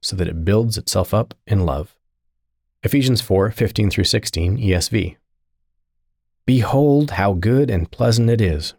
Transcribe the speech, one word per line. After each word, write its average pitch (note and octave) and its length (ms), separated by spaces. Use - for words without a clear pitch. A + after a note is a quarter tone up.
so - 160
that F2+ 120
it E2 180
builds A2 320
itself - 340
up - 220
in F#2+ 200
love. D2 280
Ephesians C3 360
four G2 320
fifteen G#2+ 380
through G#2+ 120
sixteen, F2+ 560
E G2+ 160
S F2 140
V. G2+ 280
"Behold C#3+ 680
how G2 200
good A#2 380
and F2 220
pleasant A#2 360
it A#2 120
is," D#2+ 380